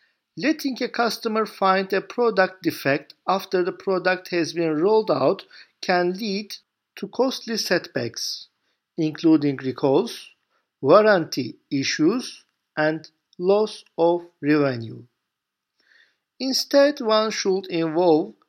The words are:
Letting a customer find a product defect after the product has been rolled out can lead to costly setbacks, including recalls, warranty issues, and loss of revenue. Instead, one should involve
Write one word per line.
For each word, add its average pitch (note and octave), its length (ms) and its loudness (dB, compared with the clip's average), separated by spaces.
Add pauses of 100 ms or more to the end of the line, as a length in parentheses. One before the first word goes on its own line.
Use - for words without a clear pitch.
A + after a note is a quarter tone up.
(420)
Letting C#4 400 -2
a A#3+ 60 -4
customer A3 580 -4
find F#3+ 460 0
a G3 80 2
product F#3+ 640 0
defect D3+ 500 -2 (140)
after F#3 340 0
the F3+ 120 -2
product F3+ 560 -2
has E3 240 -2
been D#3+ 240 -2
rolled G#3+ 340 2
out D3 320 0 (380)
can F3+ 320 0
lead G#3 420 -6 (400)
to - 140 -12
costly A#3 480 -2
setbacks, - 920 -6 (500)
including D3+ 600 2
recalls, C#3 760 -2 (480)
warranty D#3+ 800 4 (120)
issues, D#3 760 -2 (320)
and D#3 320 -2 (280)
loss G3+ 460 0 (140)
of E3+ 300 2 (140)
revenue. B2 600 0 (1400)
Instead, C#4 640 2
one A3 300 2
should F#3+ 360 -2
involve E3 680 2 (160)